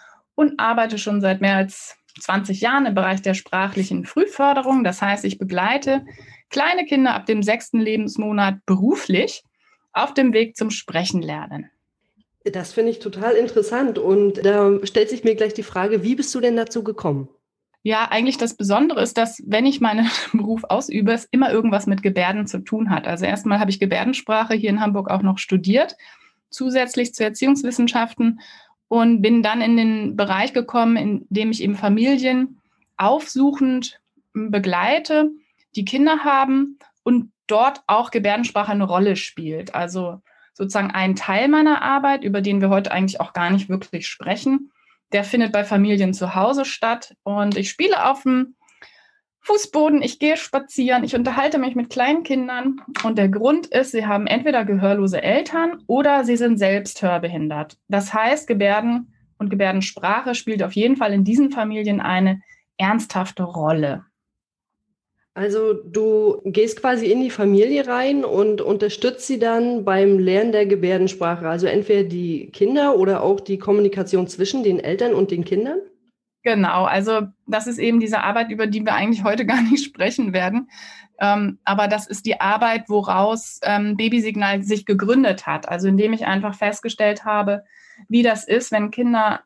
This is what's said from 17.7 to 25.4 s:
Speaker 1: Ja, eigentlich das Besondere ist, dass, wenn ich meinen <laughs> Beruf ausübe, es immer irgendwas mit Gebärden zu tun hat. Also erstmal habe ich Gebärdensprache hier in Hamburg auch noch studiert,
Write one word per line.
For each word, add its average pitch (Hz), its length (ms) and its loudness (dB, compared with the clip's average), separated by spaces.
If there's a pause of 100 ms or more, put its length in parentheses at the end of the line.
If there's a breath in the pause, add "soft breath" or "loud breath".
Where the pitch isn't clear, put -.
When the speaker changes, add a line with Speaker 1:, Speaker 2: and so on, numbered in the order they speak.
Speaker 1:
Ja, 220 220 0
eigentlich 240 300 0
das 233 160 -4
Besondere 226 440 2
ist, 214 160 0
dass, 226 300 -2
wenn 214 220 2
ich 277 120 0
meinen 226 300 2 (120)
<laughs> - 120 -12
Beruf 220 300 0
ausübe, 226 480 0
es 233 140 -2
immer 262 260 2
irgendwas 208 340 2
mit 196 160 0
Gebärden 196 460 0
zu 190 100 -8
tun 214 320 -4
hat. - 160 0
Also 175 200 -4
erstmal 202 340 0
habe 208 100 0
ich 196 100 -2
Gebärdensprache 220 760 -2
hier 220 160 0
in 208 100 0
Hamburg 202 300 -2
auch 190 100 0
noch 190 160 2
studiert, 190 580 0 (540 soft breath)